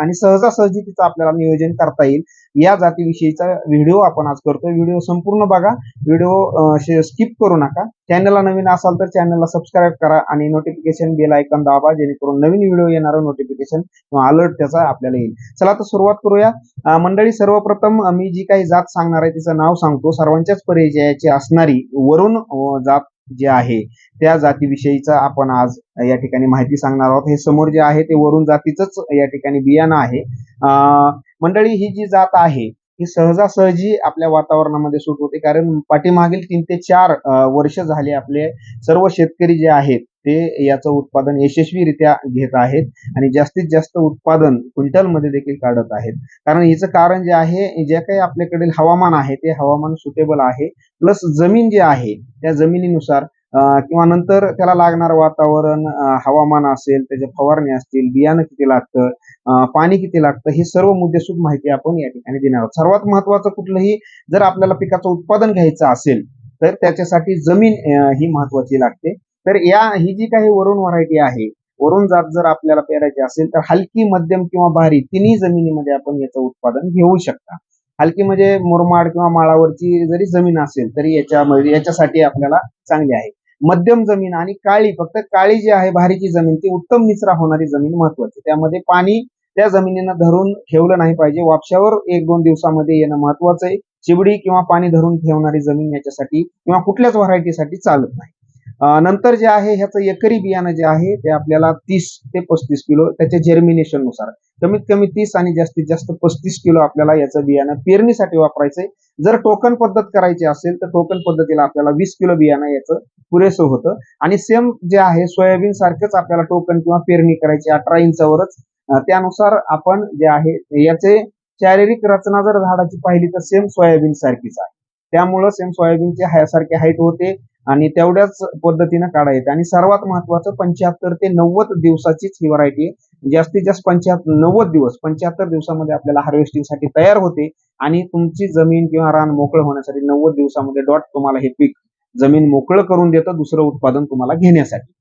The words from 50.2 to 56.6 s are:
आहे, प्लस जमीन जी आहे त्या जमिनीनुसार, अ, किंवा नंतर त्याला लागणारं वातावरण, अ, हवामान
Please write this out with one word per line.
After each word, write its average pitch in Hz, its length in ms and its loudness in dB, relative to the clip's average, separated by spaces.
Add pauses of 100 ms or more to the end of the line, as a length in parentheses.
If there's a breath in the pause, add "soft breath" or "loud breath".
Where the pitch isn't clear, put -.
आहे, 131 280 -2 (320)
प्लस 196 200 2 (180)
जमीन 214 320 2
जी 208 80 2
आहे 131 360 0 (280)
त्या 160 100 -2
जमिनीनुसार, 160 720 0 (320)
अ, 139 260 4
किंवा 160 240 0
नंतर 180 480 2
त्याला 180 220 0
लागणारं 170 400 2
वातावरण, 156 720 2
अ, 139 400 -2
हवामान 147 460 2